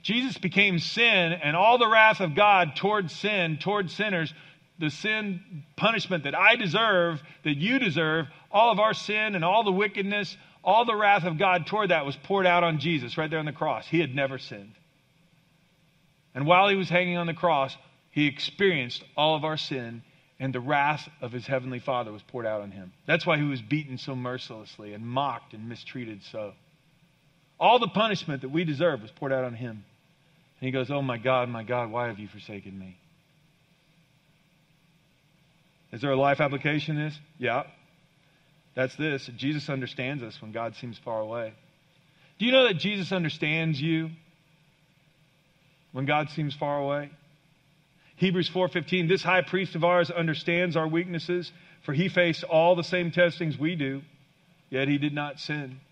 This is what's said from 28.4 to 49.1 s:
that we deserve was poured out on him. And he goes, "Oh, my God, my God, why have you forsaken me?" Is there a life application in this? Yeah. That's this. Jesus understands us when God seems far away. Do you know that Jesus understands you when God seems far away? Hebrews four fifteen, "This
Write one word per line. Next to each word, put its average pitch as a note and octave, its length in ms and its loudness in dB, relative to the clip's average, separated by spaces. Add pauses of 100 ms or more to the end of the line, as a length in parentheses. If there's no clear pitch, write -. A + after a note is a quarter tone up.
that C3 80 -10
we D#3+ 160 0
deserve D3+ 380 0
was A2 80 -16
poured C3+ 220 -6
out C3 120 0
on B2 100 -8
him. A2+ 300 -12 (760)
And C3 60 -6
he C3 40 -2
goes, B2+ 200 -4
"Oh, C#3+ 120 -2
my B2 160 -4
God, B2 320 0
my A#2 120 -8
God, A#2+ 280 -4
why A#2+ 160 -4
have A2+ 120 -10
you G#2 80 -12
forsaken G2 500 -16
me?" F#2 200 -16 (3000)
Is A#2 80 -14
there C#3 120 0
a C3+ 40 4
life C#3 240 4
application D3 560 0
in D3+ 80 -2
this? D#3 140 -8 (200)
Yeah. B2 260 -2 (1120)
That's C3 200 -2
this. D3 420 -4
Jesus D3 320 -4
understands C3 540 -6
us A2 180 -14
when A2 120 -16
God A2+ 240 -6
seems A#2 200 -12
far A2+ 240 -6
away. A2 320 -8 (840)
Do G#3 80 -2
you B3+ 60 2
know C4 160 6
that G3+ 60 2
Jesus F#3+ 360 -4
understands D#3+ 720 -2
you D#3+ 280 0 (1800)
when C3 140 -4
God D3 240 0
seems D3 240 -4
far C#3+ 240 -2
away? C#3+ 320 -4 (1040)
Hebrews F3+ 340 2
four F#3 200 2
fifteen, F3 400 0
"This F#3 140 2